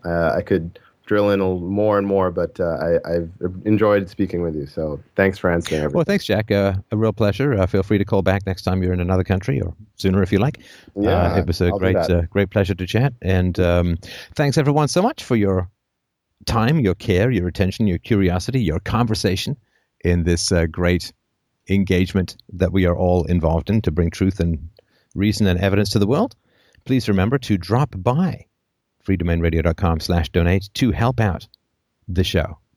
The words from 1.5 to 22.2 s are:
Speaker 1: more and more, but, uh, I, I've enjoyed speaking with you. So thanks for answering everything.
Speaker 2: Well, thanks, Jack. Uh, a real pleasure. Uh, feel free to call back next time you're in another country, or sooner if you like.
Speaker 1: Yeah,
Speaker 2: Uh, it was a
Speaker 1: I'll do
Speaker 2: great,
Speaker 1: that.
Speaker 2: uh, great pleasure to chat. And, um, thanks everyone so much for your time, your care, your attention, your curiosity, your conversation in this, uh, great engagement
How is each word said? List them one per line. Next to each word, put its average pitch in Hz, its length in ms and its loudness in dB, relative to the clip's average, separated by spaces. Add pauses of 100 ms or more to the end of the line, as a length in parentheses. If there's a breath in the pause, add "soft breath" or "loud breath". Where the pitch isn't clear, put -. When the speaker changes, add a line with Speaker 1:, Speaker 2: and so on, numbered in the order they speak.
Speaker 1:
more 101 380 0
and 101 80 0
more, 98 240 2
but, 85 280 -4
uh, 85 460 0
I, 85 100 -4
I've 85 160 -4 (360)
enjoyed 104 420 2
speaking 90 320 -4
with 82 160 -4
you. 71 100 -6
So 76 320 -6 (160)
thanks 98 220 2
for 92 140 -2
answering 85 320 -2
everything. 73 140 -2
Speaker 2:
Well, 170 100 0
thanks, - 180 -2
Jack. 107 260 -2
Uh, 98 260 2 (140)
a 110 60 -4
real 110 160 0
pleasure. 117 400 0
Uh, 95 140 2
feel 95 160 0
free 101 160 2
to 101 80 0
call 98 160 2
back 95 240 0
next 95 160 -4
time 92 200 0
you're 90 120 0
in 90 60 0
another 92 240 0
country, 92 360 -2
or 85 140 -6 (220)
sooner 95 260 2
if 90 100 -2
you 101 60 4
like. 131 220 -2 (360 loud breath)
Speaker 1:
Yeah, 101 380 2
Speaker 2:
Uh, - 60 2
it 87 60 0
was - 140 0
a 92 60 2
Speaker 1:
I'll 90 60 2
do 101 60 -2
Speaker 2:
great, 110 180 2
Speaker 1:
that. 85 140 2
Speaker 2:
uh, 87 200 2
great 98 180 0
pleasure 98 260 0
to 90 120 -6
chat. 123 340 0
And, 90 400 0
um, 87 380 2 (360 loud breath)
thanks 143 220 0
everyone 147 320 2
so 175 140 0
much 247 200 -2
for - 140 0
your 95 320 2 (800)
time, 117 340 2
your 95 140 2
care, 101 360 0
your 92 160 0
attention, 95 400 -2
your 87 120 0
curiosity, 98 640 0
your 80 180 -2
conversation 110 760 -2 (440)
in 87 220 2
this, 85 260 0
uh, 85 140 2
great 87 480 -2 (560)
engagement 95 680 0 (160)